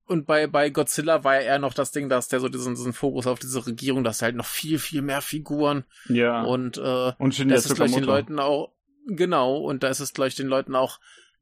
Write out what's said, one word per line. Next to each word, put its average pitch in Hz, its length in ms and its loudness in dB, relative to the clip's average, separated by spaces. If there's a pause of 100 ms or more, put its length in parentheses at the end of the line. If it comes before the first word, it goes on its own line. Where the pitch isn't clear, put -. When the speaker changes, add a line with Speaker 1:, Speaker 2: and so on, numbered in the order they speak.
Speaker 1:
und 160 220 -2
bei, 151 180 4
bei 147 240 2
Godzilla 151 540 0
war 135 120 6
ja 139 60 4
eher 139 180 2
noch 139 140 -2
das 139 180 -2
Ding, 143 160 -4
dass 127 200 2
der 131 120 0
so 127 100 -2
diesen, 127 260 -6
diesen 123 180 -4
Fokus 135 320 -2
auf 127 140 -2
diese 127 260 -6
Regierung, 127 380 -2
dass - 180 -2
halt 120 140 0
noch 117 100 -6
viel, 156 320 -4
viel 143 240 -4
mehr 143 220 -2
Figuren 147 640 -2 (220)
Speaker 2:
Ja. 120 360 2
Speaker 1:
und, 123 340 -2
äh, 127 400 -2
Speaker 2:
Und 135 160 2
Shinya 135 220 4
Speaker 1:
das 117 100 4
ist 143 100 2
gleich 139 180 2
den 135 100 2
Speaker 2:
Tsukamoto. 135 120 2
Speaker 1:
Leuten 143 240 -2
auch, 143 340 0 (340)
genau, 156 500 2
und 147 240 -4
da 135 60 2
ist 131 120 0
es 143 140 -8
gleich 135 220 0
den 135 120 -4
Leuten 135 280 0
auch 131 240 0 (420)